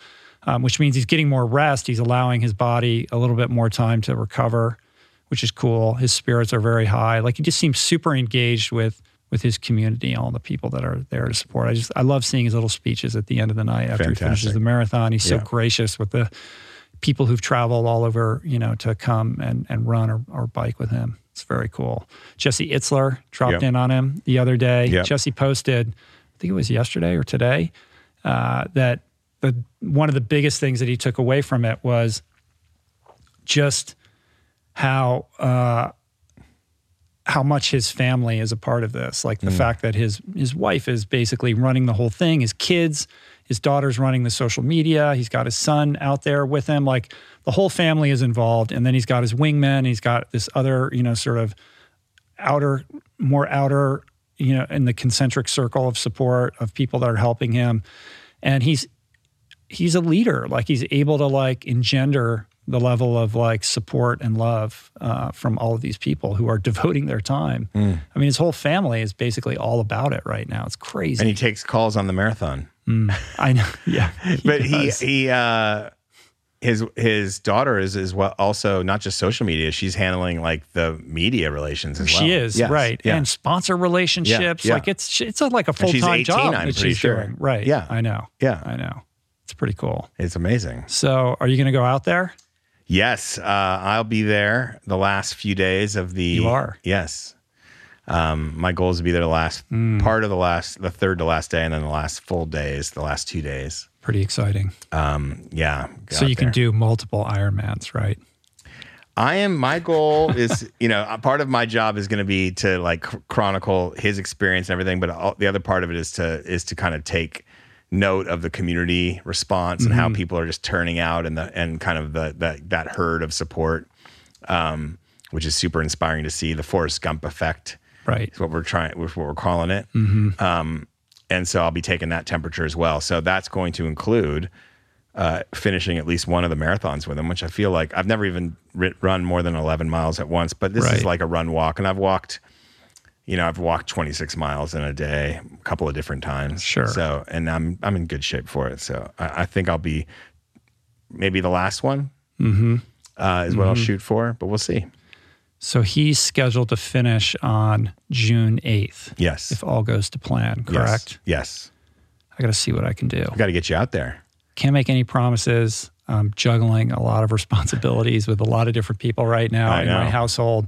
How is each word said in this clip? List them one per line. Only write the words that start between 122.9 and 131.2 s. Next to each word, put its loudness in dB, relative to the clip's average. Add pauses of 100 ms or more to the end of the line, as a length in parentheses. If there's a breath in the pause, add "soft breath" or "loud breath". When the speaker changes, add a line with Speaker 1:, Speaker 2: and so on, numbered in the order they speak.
Speaker 2:
of -6
support, -4 (600 loud breath)
um, -4 (320 soft breath)
which -4
is -4
super -2
inspiring -2
to -6
see. -4
The -6
Forrest -2
Gump -4
effect -6 (260 soft breath)
Speaker 1:
Right. -2
Speaker 2:
is -16
what -4
we're -4
trying, -4 (100)
is -8
what -6
we're -6
calling 0
it. -4
Speaker 1:
Mm-hmm. 2
Speaker 2:
Um, -2 (440)